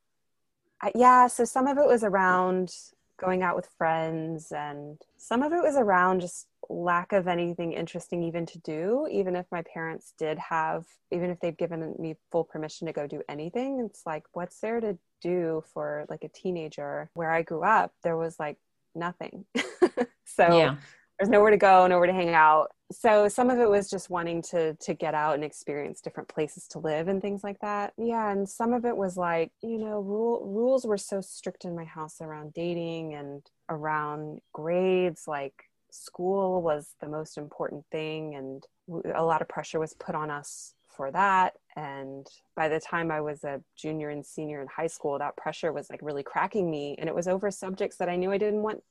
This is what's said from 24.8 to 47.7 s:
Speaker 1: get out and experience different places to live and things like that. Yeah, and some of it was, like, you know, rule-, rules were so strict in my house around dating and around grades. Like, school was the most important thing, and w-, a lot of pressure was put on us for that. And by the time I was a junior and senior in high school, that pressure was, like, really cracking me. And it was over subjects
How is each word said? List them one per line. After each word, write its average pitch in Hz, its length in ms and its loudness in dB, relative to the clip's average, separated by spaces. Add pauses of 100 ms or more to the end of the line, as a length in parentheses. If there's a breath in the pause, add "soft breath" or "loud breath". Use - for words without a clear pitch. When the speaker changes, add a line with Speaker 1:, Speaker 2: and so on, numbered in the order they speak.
Speaker 1:
get 156 200 -2
out 151 220 2
and 147 80 -2
experience 147 580 -8
different - 260 -10
places - 420 -6
to 156 100 -14
live 160 280 -2
and 196 140 -2
things 202 220 -6
like 202 160 -8
that. 208 380 -4
Yeah, 226 340 -2
and 196 180 -2
some 233 240 -2
of 240 120 -2
it 240 120 0
was, 190 200 -2
like, 170 340 0 (100)
you 226 160 -6
know, 214 240 -4
rule-, 220 440 -2
rules 247 400 2
were 214 120 0
so 196 240 -6
strict - 420 -12
in 175 120 -8
my 165 100 -10
house 160 360 -14
around 151 320 -12
dating 165 600 -4
and 143 300 -12 (260)
around 151 720 -4 (100)
grades. 180 760 0
Like, 143 280 -6 (360)
school 185 720 -2
was 156 380 -2
the 147 80 -12
most 151 300 -8
important 147 540 -8
thing, 156 440 -6
and 135 280 -12 (260)
w-, - 260 -6
a 165 80 0
lot 165 180 2
of - 60 -6
pressure 160 320 -6
was 156 140 -4
put - 220 -8
on 151 140 -4
us - 440 -12 (220)
for 139 160 -6
that. 185 440 2 (200)
And 139 500 -10 (300)
by 160 140 0
the 156 100 0
time 165 320 -2
I 156 80 -2
was 151 240 -6
a 139 180 -8 (140)
junior 156 360 -6
and 147 140 -10
senior 151 360 -8
in 131 60 -10
high 160 200 -4
school, 143 320 -4
that 143 160 -6
pressure 156 380 -4
was, 143 160 -10
like, - 120 -14
really 143 220 -6
cracking 180 480 -2
me. 143 260 -6
And 160 120 -6
it - 60 -4
was 175 120 -2
over 190 240 0
subjects 190 460 -6